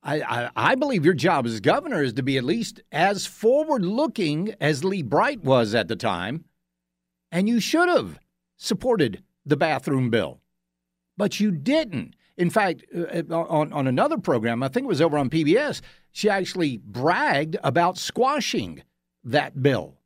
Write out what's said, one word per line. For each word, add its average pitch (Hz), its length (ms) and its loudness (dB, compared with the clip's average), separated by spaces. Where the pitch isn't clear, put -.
I, 143 200 -4
I, 117 340 -4
I 131 180 2
believe 254 300 0
your 160 80 6
job 147 320 2
as 113 160 -4
governor 202 420 0
is 127 120 -2
to 135 80 -4
be 135 160 0
at 120 60 -2
least 208 360 -4
as 190 340 0
forward-looking 220 1300 0
as 143 240 0
Lee 190 180 -2
Bright 208 400 0
was 120 320 2
at 104 140 0
the 113 80 -4
time, 104 480 -4
and 185 160 0
you 233 100 2
should 330 300 2
have 127 300 -2
supported 190 680 -2
the 143 120 2
bathroom 135 520 0
bill, 101 320 0
but 196 240 -2
you 208 100 2
didn't. 180 640 -2
In 175 140 0
fact, 190 340 0
uh, 170 280 -4
on, 160 380 0
on 139 160 0
another 233 300 2
program, 117 440 0
I 135 60 -2
think 247 160 -2
it 269 40 -6
was 151 120 0
over 151 180 4
on 135 100 0
P 160 140 0
B 156 140 4
S, - 260 0
she - 180 0
actually 175 480 -2
bragged 160 840 0
about 170 340 2
squashing 202 840 -2
that 139 360 -2
bill. 120 440 0